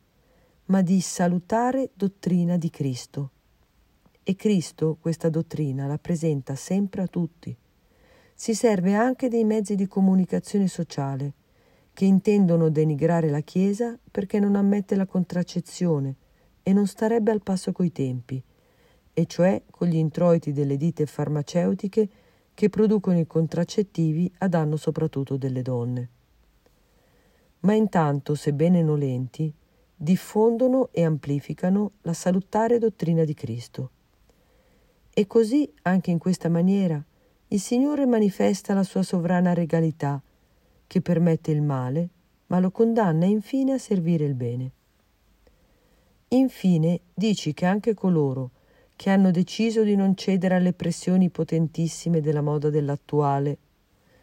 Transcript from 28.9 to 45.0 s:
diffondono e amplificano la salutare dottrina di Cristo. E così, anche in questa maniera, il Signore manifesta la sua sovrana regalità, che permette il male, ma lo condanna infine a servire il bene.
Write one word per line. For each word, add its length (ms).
diffondono 960
e 140
amplificano 840
la 140
salutare 640
dottrina 460
di 100
Cristo. 560
E 140
così, 440
anche 280
in 60
questa 320
maniera, 560
il 120
Signore 460
manifesta 640
la 120
sua 180
sovrana 500
regalità, 680
che 160
permette 480
il 100
male, 480
ma 120
lo 120
condanna 560
infine 480
a 40
servire 460
il 100
bene. 360